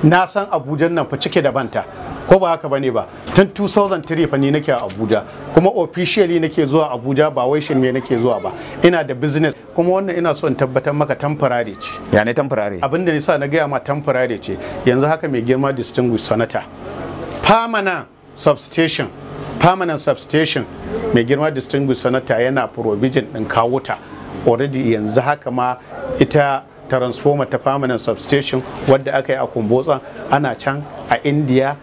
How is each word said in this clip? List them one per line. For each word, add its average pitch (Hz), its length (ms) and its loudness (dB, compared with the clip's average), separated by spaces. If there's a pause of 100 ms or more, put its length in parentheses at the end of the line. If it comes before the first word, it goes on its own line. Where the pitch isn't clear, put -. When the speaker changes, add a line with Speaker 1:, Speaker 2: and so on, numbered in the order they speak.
Speaker 1:
Na 180 220 6
san 202 200 -4
Abujan 156 440 -2
nan 170 160 -2
fa - 100 -6
cike - 260 0
da 139 100 2
banta. 113 320 -4 (420)
Ko 185 120 8
ba 185 120 2
haka 160 180 -2
bane 139 220 0
ba? 110 160 -2 (300)
Tun 196 160 6
two 202 160 -2
thousand 190 340 2
three 160 240 0
fa 139 100 -2
ni 139 140 2
nake 147 180 0
a 135 100 2
Abuja. 104 460 -2 (300)
Kuma 180 160 8
officially 175 720 2
nake 160 260 0
zuwa 147 240 2
Abuja, 135 420 2
ba 131 140 0
wai 147 140 2
shirme 131 320 2
nake 127 260 0
zuwa 113 240 2
ba. - 100 -6 (300)
Ina 170 220 4
da 135 100 -6
business. 147 400 0 (180)
Kuma 170 180 2
wannan 185 280 0
ina 170 160 0
so 160 140 -2
in 135 80 0
tabbatar 131 360 0
maka 143 220 0
temporary 123 640 -2
ce. - 120 -10 (220)
Speaker 2:
Ya 104 120 4
ne 117 100 0
temporary? 110 460 -2
Speaker 1:
Abin 151 260 0
da 175 60 2
nisa 151 260 2
na 139 80 -2
gaya 147 220 0
ma 139 100 -2
temporary 127 640 -2
ce. 95 160 -6 (280)
Yanzu 131 220 4
haka 160 220 -2
mai 131 120 0
girma 135 340 0
distinguished 120 520 0
senator. 110 380 -2 (800)
Permanent 208 640 2 (260)
substation. 156 720 0 (520)
Permanent 175 400 4
substation. 147 680 0 (480)
Mai 120 100 4
girma 143 300 0
distinguished 131 480 -2
senator 127 320 0
yana 123 380 2
provision 117 540 0
ɗin 110 200 -6
kawo 117 360 2
ta. - 160 -6 (480)
Already 127 480 2
yanzu 107 280 0
haka 143 280 -2
ma 123 260 -2 (420)
ita 139 460 2 (240)
transformer 131 580 0
ta 131 120 -4
permanent 135 420 -2
substation 139 600 -2 (260)
wadda 135 280 4
aka 135 180 2
yi 131 60 0
a 131 80 -2
Kumbotsa, 123 540 0 (300)
ana 139 240 2
can 143 300 -4 (240)
a 120 180 2
India 139 560 2